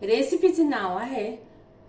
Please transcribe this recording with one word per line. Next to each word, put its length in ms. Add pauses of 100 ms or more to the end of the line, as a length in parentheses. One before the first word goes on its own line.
रेसिपीचे 600
नाव 360
आहे 380 (520)